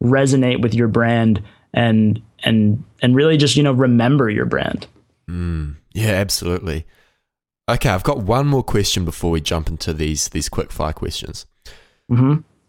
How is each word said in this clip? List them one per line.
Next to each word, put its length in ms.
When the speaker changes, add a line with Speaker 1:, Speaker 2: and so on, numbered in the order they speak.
Speaker 1:
resonate 600
with 120
your 140
brand 540
and, 480
and, 400
and 140
really 200
just, 200
you 80
know, 80
remember 580
your 160
brand. 400
Speaker 2:
Mm, 480
yeah, 200
absolutely. 720
Okay, 220
I've 120
got 200
one 240
more 160
question 420
before 260
we 100
jump 280
into 240
these, 380
these 180
quick 240
fire 220
questions. 520
Speaker 1:
Mm-hmm. 260